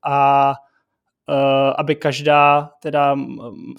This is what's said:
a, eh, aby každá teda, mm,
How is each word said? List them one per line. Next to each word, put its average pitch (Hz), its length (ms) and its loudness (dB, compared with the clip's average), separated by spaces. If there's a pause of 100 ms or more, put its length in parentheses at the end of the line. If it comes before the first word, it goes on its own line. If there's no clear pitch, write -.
a, 139 480 2 (760)
eh, 139 480 2
aby 151 180 -2
každá 147 720 2 (120)
teda, 143 340 0
mm, - 640 -12